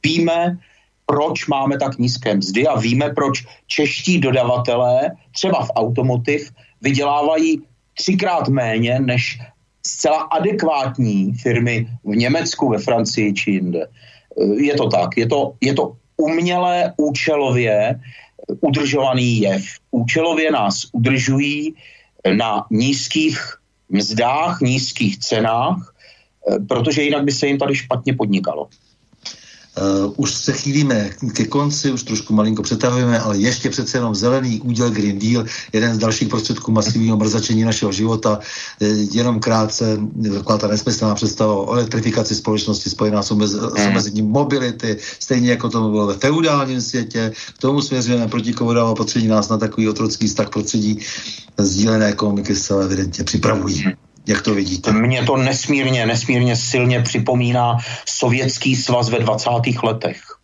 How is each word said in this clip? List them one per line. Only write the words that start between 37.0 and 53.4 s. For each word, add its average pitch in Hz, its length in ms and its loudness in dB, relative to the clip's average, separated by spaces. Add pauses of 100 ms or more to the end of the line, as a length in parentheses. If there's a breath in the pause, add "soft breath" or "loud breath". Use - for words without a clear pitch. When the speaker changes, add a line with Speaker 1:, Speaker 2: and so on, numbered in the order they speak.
Speaker 2:
mrzačení 110 460 2
našeho 107 280 0
života. 110 480 0 (420 loud breath)
Eh, 104 40 2 (280)
jenom 117 260 2
krátce, 110 580 0 (360)
taková 101 240 0
ta 104 100 0
nesmyslná 107 480 0
představa 107 380 0
o 98 200 -2
elektrifikaci 113 600 0
společnosti 104 540 -2
spojená 104 340 0
s - 80 -4
omez-, 104 220 2
s 104 240 -4
Speaker 1:
Hmm. 101 160 2
Speaker 2:
omezením 104 400 0
mobility, 123 640 0 (220 loud breath)
stejně 123 320 2
jako 117 180 0
tomu 110 240 2
bylo 104 140 2
ve 98 100 0
feudálním 139 640 2
světě. 113 500 -2 (220 loud breath)
K - 80 -20
tomu 139 200 2
směřujeme, 120 460 0
proticovidová 117 640 0
opatření 110 360 0
nás 107 220 2
na 110 80 2
takový 107 320 0
otrocký 107 380 -2
vztah 104 220 -2
prostředí 107 500 -2 (580 loud breath)
sdílené 107 500 2
ekonomiky 101 480 0
se - 180 -2 (100)
evidentně 92 400 -2
připravují. 98 600 0 (420)